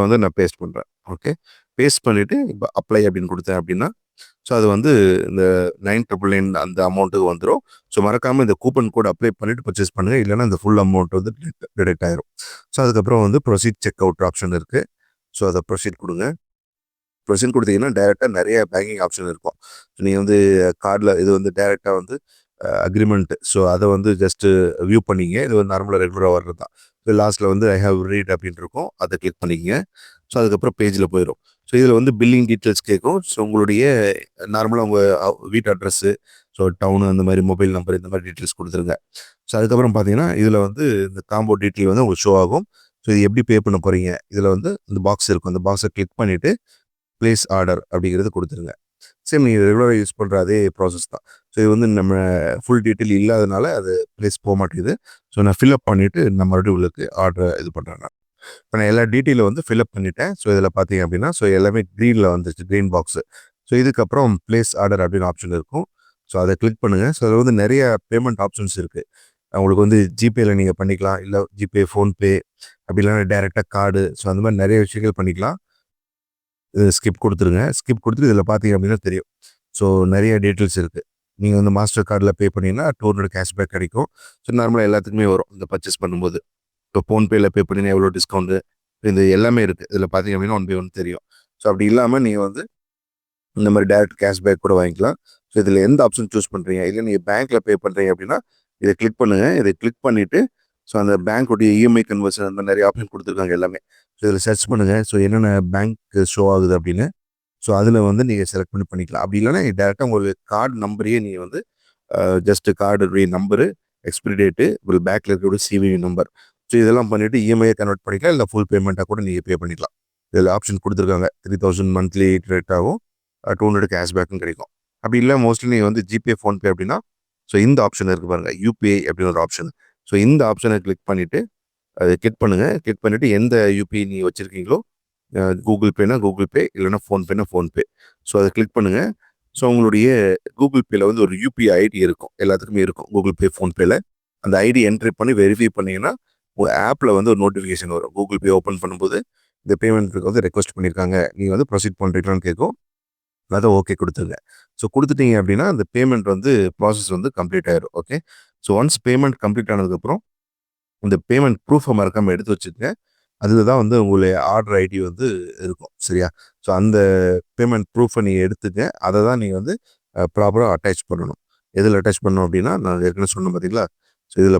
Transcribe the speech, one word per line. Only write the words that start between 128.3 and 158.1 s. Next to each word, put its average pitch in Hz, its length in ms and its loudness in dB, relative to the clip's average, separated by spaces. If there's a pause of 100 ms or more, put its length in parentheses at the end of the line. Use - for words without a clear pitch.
யூ 101 240 -2
பி 107 140 0
ஐ 101 40 0 (120)
அப்படின்னு 90 240 -2
ஒரு 82 120 0
ஆப்ஷன். 85 240 -8 (380)
So, 101 120 0
இந்த 139 260 4
ஆப்ஷனை 110 340 0
கிளிக் 92 240 -6
பண்ணிட்டு, 92 360 -4 (580)
அதை 90 180 2
கிளிக் 113 280 -4
பண்ணுங்க. 101 220 2 (180)
கிளிக் 110 180 -6
பண்ணிட்டு 110 280 0
எந்த 107 420 2
யூ 101 180 -2
பி 107 100 -6
ஐ 101 60 -4
நீங்க 95 220 -6
வச்சிருக்கீங்களோ, 95 500 -4 (560)
அ, 95 80 -2 (260)
Google 104 300 2
Pay-னா 104 220 2
Google 98 360 -2
Pay, 147 100 0 (120)
இல்லைன்னா 95 300 -2
PhonePe-னா 98 440 -2
PhonePe. 85 320 -2 (440)
So, - 120 -2
அதை 98 140 4
கிளிக் 107 200 -2
பண்ணுங்க. 104 260 0 (560)
So, 127 140 0
உங்களுடைய 110 680 2 (200)
Google 135 320 2
Pay-ல 98 160 0
வந்து 110 160 2
ஒரு 92 180 2
யூ 123 160 -4
பி 113 140 2
ஐ 90 100 4
ஐ 104 80 4
டி 104 100 -6
இருக்கும், 92 340 -2 (120)
எல்லாத்துக்குமே 98 440 0
இருக்கும் - 280 -10
Google 95 260 0
Pay, 95 160 4
PhonePe-ல. 90 400 0 (460)
அந்த 98 140 2
ஐ 107 140 4
டி 120 160 4
என்ட்ரி 110 280 -2
பண்ணி 120 260 0
வெரிஃபை 104 320 4
பண்ணீங்கன்னா, 98 400 -4 (440)
உங்க 101 120 0 (180)
ஆப்ல 127 260 0
வந்து 104 200 2
ஒரு 98 120 0
நோட்டிஃபிகேஷன் 92 520 -4
வரும். 62 180 -8
Google 98 280 -4
Pay 98 60 2
ஓப்பன் 95 320 0
பண்ணும்போது 95 360 -4 (480)
இந்த 98 160 0
பேமெண்ட்டுக்கு 98 500 0
வந்து 113 160 0
ரிக்வெஸ்ட் - 280 -4
பண்ணியிருக்காங்க, 90 580 -2
நீங்க 98 220 -4
வந்து 139 160 0
ப்ரொசீட் 101 320 -4
பண்றீங்களான்னு 92 440 -2
கேக்கும். 92 280 -4 (760)
அதை 101 200 2
ஓகே 98 300 2
கொடுத்துருங்க. 87 360 -6 (420)
So, - 140 -6
கொடுத்துட்டீங்க 135 460 2
அப்படின்னா 98 340 0
அந்த 110 100 -2 (140)
பேமெண்ட் 120 360 0
வந்து 98 460 0
ப்ராசஸ் 104 300 -2
வந்து 95 280 -4
கம்ப்ளீட் 87 340 -4
ஆயிரும். 85 280 -2
ஓகே, 120 180 -8 (480)